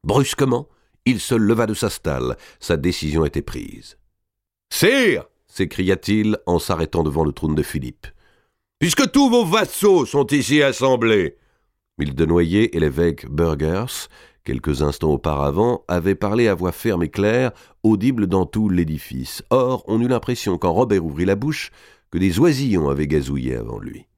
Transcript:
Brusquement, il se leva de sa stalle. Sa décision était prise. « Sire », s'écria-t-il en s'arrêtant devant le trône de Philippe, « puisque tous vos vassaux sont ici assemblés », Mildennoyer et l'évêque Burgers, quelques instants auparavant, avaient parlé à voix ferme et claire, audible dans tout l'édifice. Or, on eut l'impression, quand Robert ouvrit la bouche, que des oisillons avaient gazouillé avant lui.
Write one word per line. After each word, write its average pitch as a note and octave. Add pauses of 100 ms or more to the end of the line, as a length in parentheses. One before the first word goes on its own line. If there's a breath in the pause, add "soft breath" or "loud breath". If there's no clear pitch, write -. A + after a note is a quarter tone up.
Brusquement, C3 (360)
il B2+
se -
leva A2
de G#2+
sa G2+
stalle. B1+ (240 loud breath)
Sa -
décision D#2+
était C#2+
prise. « - (720)
Sire », G#3 (200)
s'écria-t-il G2
en F2
s'arrêtant E2
devant D#2
le D2
trône D#2
de D2+
Philippe, « - (720)
puisque F3
tous C#4
vos A#3
vassaux F#3+
sont C#3+
ici C#3+
assemblés », A#2 (600)
Mildennoyer E2
et E2
l'évêque D#2
Burgers, D#2+ (360 soft breath)
quelques C2+
instants D2+
auparavant, D2
avaient F2+
parlé G#2+
à G2
voix F2+
ferme F2+
et D#2
claire, A2 (300 soft breath)
audible A2
dans F#2
tout G#2+
l'édifice. D#2
Or, B2+
on A2
eut B2
l'impression, A#2
quand F2
Robert G#2
ouvrit D#2
la G2
bouche, C#3 (400 soft breath)
que E2+
des F#2
oisillons B2+
avaient C#2+
gazouillé C2+
avant A1
lui. - (120)